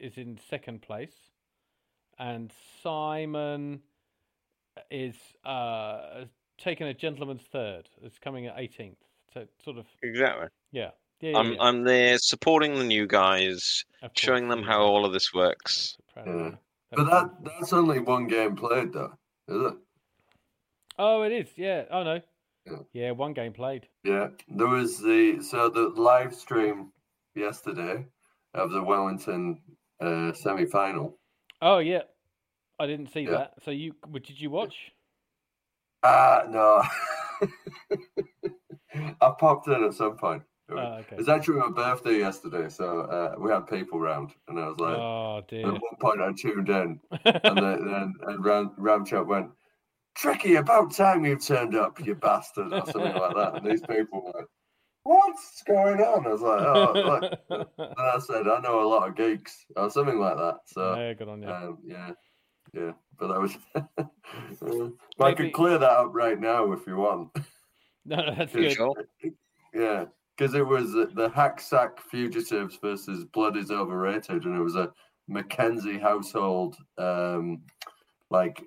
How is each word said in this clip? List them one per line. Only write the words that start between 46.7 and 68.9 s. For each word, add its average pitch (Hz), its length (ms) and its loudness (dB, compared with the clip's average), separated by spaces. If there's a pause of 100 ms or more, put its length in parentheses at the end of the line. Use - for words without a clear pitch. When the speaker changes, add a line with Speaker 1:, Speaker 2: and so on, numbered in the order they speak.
Speaker 1:
<laughs> 165 140 -8
Speaker 3:
and 202 320 4
then, 190 280 0
then 98 280 -4 (140)
and 101 180 -6
Ram, 104 320 2
Ramchop 101 500 0
went, 98 220 -2 (640)
"Tricky, 208 400 2
about 170 380 6
time 190 300 4
you 143 140 2
turned 120 380 0
up, 110 300 0
you 113 100 -2
bastard," - 580 0
or 196 120 -2
something 170 300 -2
like 180 200 0
that. - 200 0
And 101 100 -8
these 110 160 2
people 107 440 -4
were 90 160 -12
like, - 60 -16 (560)
"What's 370 640 4
going 202 360 4
on?" 220 260 4
I - 40 -2
was 214 100 -2
like, 226 200 2
"Oh, 165 760 4 (100)
look." 170 240 -8
Speaker 1:
<laughs> - 60 -14
Speaker 3:
And - 180 -12
I 127 220 0
said, 113 300 -4
"I 117 100 4
know 120 260 2
a 107 40 2
lot 107 180 4
of 95 80 -10
geeks," 110 500 -2 (120)
or 101 120 0
something 139 300 0
like 90 160 0
that. 82 200 -2 (100)
So, 92 300 -4
Speaker 1:
Yeah, 117 180 -4
good 107 160 -12
on 104 140 -12
you. 101 60 -12
Speaker 3:
um, 87 360 -10
yeah, - 260 -14 (600)
yeah. 85 180 -6 (260)
But 95 120 -6
that 92 100 -2
was, 98 260 -2
<laughs> - 100 -14
uh, 120 1120 -8 (280)
but 135 80 6
I 139 80 8
could 156 120 0
Speaker 1:
Maybe 160 60 -2
Speaker 3:
clear 165 260 4
that 135 140 6
up 120 220 6
right 117 260 2
now 113 340 2
if 87 120 -8
you 92 120 -6
want. 95 320 0 (760)
Speaker 1:
No, 151 120 -4
no, 151 200 -2
that's 165 160 -4
Speaker 3:
Yeah. 175 80 2
Speaker 1:
good. 151 120 4
Speaker 2:
Sure. 131 220 0 (800)